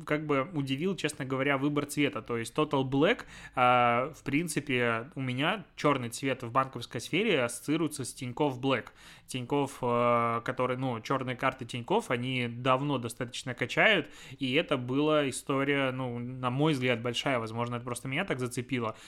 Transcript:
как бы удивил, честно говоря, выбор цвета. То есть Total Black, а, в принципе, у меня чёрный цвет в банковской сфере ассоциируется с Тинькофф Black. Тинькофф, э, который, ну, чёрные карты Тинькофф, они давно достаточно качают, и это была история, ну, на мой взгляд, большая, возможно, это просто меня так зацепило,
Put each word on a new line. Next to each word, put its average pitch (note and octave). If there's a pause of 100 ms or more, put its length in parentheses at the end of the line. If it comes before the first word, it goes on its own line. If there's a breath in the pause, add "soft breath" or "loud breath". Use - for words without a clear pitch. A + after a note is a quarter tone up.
как D#3
бы C#3
удивил, C#3+
честно -
говоря, C3+
выбор C#3+
цвета. C3+
То A#2+
есть A2+
Total D3+
Black, D3+ (300 loud breath)
а, B2
в -
принципе, B2+
у C#3
меня C#3 (120)
чёрный C3+
цвет C3
в A#2
банковской B2+
сфере E3+
ассоциируется C#3+
с -
Тинькофф B2+
Black. B2+ (400 loud breath)
Тинькофф, C3+
э, A#2+
который, B2+
ну, B2+
чёрные B2+
карты B2+
Тинькофф, D3+
они B2+
давно C3
достаточно A#2+
качают, E3+ (300 loud breath)
и B2+
это D3
была C#3
история, C3+
ну, B2+
на B2+
мой C#3+
взгляд, B2+
большая, B2
возможно, A#2
это A#2+
просто B2+
меня D3
так E3
зацепило, A#2+ (120)